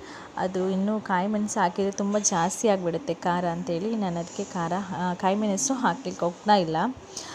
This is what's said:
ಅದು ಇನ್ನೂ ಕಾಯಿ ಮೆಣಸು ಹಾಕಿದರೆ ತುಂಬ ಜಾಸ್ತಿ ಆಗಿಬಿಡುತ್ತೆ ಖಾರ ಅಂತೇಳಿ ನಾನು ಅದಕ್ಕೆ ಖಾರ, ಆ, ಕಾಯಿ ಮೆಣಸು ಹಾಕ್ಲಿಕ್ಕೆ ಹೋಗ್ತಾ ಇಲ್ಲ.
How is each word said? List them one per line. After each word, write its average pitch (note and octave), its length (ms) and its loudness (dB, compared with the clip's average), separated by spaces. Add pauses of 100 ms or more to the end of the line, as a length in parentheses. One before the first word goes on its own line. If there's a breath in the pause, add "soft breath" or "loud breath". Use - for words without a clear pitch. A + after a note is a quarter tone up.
(360 loud breath)
ಅದು F#3 340 0
ಇನ್ನೂ G3+ 300 0
ಕಾಯಿ F#3+ 260 0
ಮೆಣಸು G#3 340 0
ಹಾಕಿದರೆ G3 320 2
ತುಂಬ G3+ 260 0
ಜಾಸ್ತಿ F#3+ 500 2
ಆಗಿಬಿಡುತ್ತೆ E3+ 460 0
ಖಾರ F3+ 300 0
ಅಂತೇಳಿ F3 520 -2
ನಾನು F3 240 0
ಅದಕ್ಕೆ G3 240 -6
ಖಾರ, E3+ 280 -2 (240)
ಆ, F3+ 180 0
ಕಾಯಿ F#3+ 220 2
ಮೆಣಸು G#3 380 0
ಹಾಕ್ಲಿಕ್ಕೆ F#3 500 0
ಹೋಗ್ತಾ F#3+ 300 4
ಇಲ್ಲ. D#3+ 220 4 (580 loud breath)